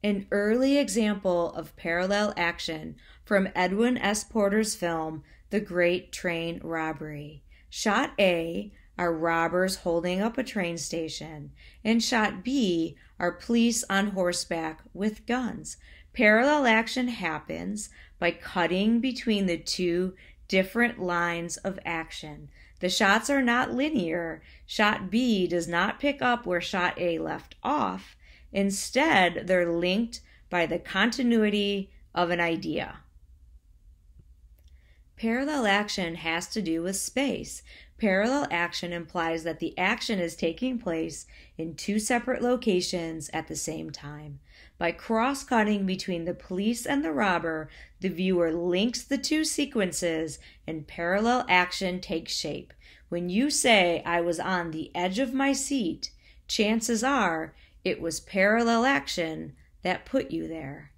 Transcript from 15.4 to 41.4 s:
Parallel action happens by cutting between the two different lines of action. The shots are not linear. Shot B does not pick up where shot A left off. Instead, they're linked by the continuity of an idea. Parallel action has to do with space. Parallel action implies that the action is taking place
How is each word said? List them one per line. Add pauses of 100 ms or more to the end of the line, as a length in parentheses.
Parallel
action
happens (300)
by
cutting
between
the
two (340)
different
lines
of
action. (300)
The
shots
are
not
linear. (240)
Shot
B
does
not
pick
up
where
shot
A
left
off. (360)
Instead,
they're
linked (280)
by
the
continuity (220)
of
an
idea. (2250)
Parallel
action
has
to
do
with
space. (340)
Parallel
action
implies
that
the
action
is
taking
place (320)